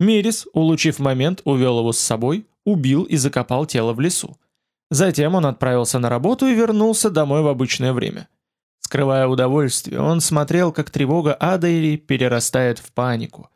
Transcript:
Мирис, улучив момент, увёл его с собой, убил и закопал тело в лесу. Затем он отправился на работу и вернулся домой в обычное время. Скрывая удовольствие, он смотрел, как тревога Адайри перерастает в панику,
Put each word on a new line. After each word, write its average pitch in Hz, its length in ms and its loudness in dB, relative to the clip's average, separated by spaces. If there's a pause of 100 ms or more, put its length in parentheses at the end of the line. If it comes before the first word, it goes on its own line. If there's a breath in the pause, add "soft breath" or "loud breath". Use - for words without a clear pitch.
Мирис, 214 520 2
улучив 160 460 2
момент, 139 460 0
увёл 127 340 2
его 113 140 0
с 113 60 -4
собой, 127 480 -2 (180)
убил 143 400 2
и - 120 -2
закопал 131 500 -2
тело 117 260 0
в 113 80 -4
лесу. - 360 -4 (540)
Затем 156 460 2
он 165 100 2
отправился 123 540 -2
на 120 80 0
работу 170 380 0
и 254 80 2
вернулся 220 560 0
домой 151 320 0
в 147 60 2
обычное 131 440 -2
время. 110 360 -6 (580)
Скрывая 135 400 0
удовольствие, 131 720 0
он 156 200 0
смотрел, 156 500 0
как 151 200 -6
тревога 151 440 0
Адайри 165 640 0
перерастает 123 800 0
в - 140 -20
панику, 120 640 -4